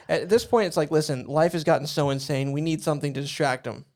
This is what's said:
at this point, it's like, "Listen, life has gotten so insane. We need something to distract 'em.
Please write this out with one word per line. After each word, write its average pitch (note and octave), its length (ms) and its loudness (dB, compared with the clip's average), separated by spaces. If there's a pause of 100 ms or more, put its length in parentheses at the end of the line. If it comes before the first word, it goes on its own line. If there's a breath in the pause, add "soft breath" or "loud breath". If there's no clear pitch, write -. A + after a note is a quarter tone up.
at E3 220 0
this A#3 160 4
point, A3 220 4
it's E3 100 -6
like, D#3 140 0
"Listen, D3+ 340 0
life D#3+ 280 2
has E3 100 -4
gotten D3 240 2
so C#3+ 240 0
insane. C#3 400 -2
We D3 100 -2
need D#3+ 220 -2
something D3 320 -2
to C3+ 60 -6
distract C#3 440 -2
'em. B2 200 -10 (100)